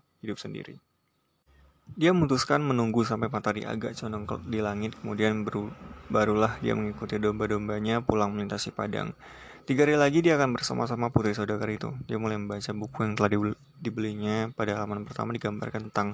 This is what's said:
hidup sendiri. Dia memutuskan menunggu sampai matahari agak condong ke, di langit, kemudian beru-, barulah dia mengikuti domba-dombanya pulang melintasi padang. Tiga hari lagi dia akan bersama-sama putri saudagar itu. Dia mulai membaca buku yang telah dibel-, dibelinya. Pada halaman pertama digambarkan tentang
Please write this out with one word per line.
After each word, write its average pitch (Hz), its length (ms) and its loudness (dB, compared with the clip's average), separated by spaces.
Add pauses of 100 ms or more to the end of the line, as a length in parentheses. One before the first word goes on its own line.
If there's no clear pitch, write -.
(220)
hidup 107 160 -6
sendiri. 104 400 -12 (1200)
Dia 170 160 6
memutuskan 143 480 4
menunggu 120 400 4
sampai 113 240 0
matahari 107 400 -2
agak 113 320 -6
condong 107 260 -6
ke, - 220 -6
di 110 160 -2
langit, 104 400 -4
kemudian 107 400 0
beru-, 104 320 -4 (340)
barulah 107 540 4
dia 113 160 0
mengikuti 107 400 -4
domba-dombanya 107 880 0
pulang 104 260 4
melintasi 104 380 -4
padang. 104 420 -4 (540)
Tiga 139 160 4
hari 147 160 6
lagi 147 240 6
dia 165 160 6
akan 131 160 2
bersama-sama 120 560 -2
putri 107 240 4
saudagar 107 400 -2
itu. 110 160 -6 (160)
Dia 110 160 -4
mulai 110 160 -2
membaca 104 320 -6
buku 104 320 -6
yang 107 160 0
telah 104 160 4
dibel-, 104 240 0 (240)
dibelinya. 107 720 -2
Pada 104 240 -2
halaman 104 240 -4
pertama 113 320 -6
digambarkan 110 560 -6
tentang 101 240 0